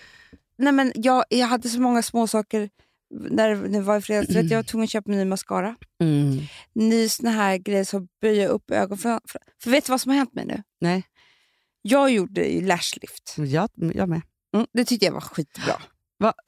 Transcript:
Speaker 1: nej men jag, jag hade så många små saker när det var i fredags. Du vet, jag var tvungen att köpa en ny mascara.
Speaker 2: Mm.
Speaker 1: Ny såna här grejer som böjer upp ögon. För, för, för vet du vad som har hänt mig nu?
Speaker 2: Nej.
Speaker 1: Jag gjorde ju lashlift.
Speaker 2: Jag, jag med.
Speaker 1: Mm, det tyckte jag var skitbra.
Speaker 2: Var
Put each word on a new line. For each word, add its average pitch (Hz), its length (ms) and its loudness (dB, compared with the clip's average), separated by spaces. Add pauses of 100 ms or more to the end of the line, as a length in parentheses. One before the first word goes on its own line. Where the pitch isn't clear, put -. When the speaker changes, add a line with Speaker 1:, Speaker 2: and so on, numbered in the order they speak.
(580)
Speaker 1:
nej 277 160 4
men 269 220 4
jag, 247 340 2
jag 247 180 2
hade 233 220 -2
så 233 120 -2
många 247 220 4
små 226 240 0
saker 214 420 -2 (440)
när 220 420 0
det 196 260 -2
var 202 160 0
i 208 40 -4
fredags. 208 260 -2
Du 190 60 -2
vet, 165 180 2
jag 226 60 2
var 226 60 -2
tvungen 226 200 -4
att 220 60 -2
köpa 208 220 -4
en 202 60 0
ny 196 80 0
mascara. 190 500 -4 (260)
Speaker 2:
Mm. 143 380 2 (360)
Speaker 1:
Ny 220 340 2
såna 233 220 -2
här 202 260 2
grejer 196 260 -2
som 190 240 -6 (140)
böjer 208 280 2
upp - 220 -2
ögon. 196 260 0
För, 226 300 -2
för, - 140 -16 (220)
för 233 80 -4
vet 285 140 4
du 262 60 -6
vad 254 100 2
som 247 80 -4
har 269 80 4
hänt 262 160 0
mig - 120 -6
nu? - 180 -6 (180)
Speaker 2:
Nej. 180 220 0 (800)
Speaker 1:
Jag 269 300 4
gjorde 190 340 0
ju 170 200 -2
lashlift. - 720 -4
Speaker 2:
Jag, 156 380 0
jag 180 340 -2
med. 165 120 -2 (340)
Speaker 1:
Mm, 226 180 2
det 240 120 0
tyckte 226 200 2
jag 160 80 2
var - 80 -6
skitbra. - 600 -6 (360)
Speaker 2:
Var 208 160 2 (140)